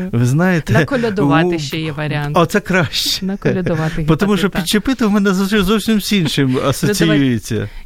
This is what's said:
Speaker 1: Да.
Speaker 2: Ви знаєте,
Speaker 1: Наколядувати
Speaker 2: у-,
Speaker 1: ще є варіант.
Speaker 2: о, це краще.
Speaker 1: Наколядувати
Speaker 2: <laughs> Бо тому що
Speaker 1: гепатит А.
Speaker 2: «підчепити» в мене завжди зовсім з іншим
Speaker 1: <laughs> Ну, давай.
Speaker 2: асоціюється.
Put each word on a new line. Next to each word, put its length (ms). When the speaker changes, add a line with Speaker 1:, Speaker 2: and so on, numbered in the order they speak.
Speaker 1:
Да. 60
Speaker 2:
Ви 80
знаєте, 480
Speaker 1:
Наколядувати 840
Speaker 2:
у-, 40
Speaker 1:
ще 200
є 120
варіант. 460
Speaker 2:
о, 80
це 140
краще. 680
Speaker 1:
Наколядувати 760
Speaker 2:
<laughs> 60
Бо 80
тому 220
що 100
Speaker 1:
гепатит 140
А. 20
Speaker 2:
«підчепити» 420
в 60
мене 220
завжди 300
зовсім 380
з 120
іншим 340
Speaker 1:
<laughs> 20
Ну, 60
давай. 140
Speaker 2:
асоціюється. 1000